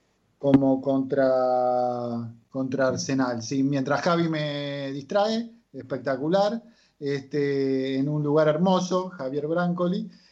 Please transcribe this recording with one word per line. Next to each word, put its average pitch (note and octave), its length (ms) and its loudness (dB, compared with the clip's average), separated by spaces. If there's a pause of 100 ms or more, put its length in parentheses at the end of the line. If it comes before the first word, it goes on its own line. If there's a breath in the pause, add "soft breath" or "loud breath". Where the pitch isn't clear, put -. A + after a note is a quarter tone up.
(380)
como C3+ 420 4
contra, B2+ 1500 0 (180)
contra C3 380 0
Arsenal. B2 540 -2
Sí, C3+ 200 -2
mientras C#3 380 0
Javi E3+ 300 2
me C#3+ 600 -4
distrae, G#3 600 -2 (200)
espectacular, C#3+ 920 -2 (360 soft breath)
este, C#3 1000 -2
en C#3 100 0
un D3+ 140 -2
lugar D3+ 260 4
hermoso, F#3 600 2
Javier C#3 360 -6
Brancoli. F3 640 -2 (240 loud breath)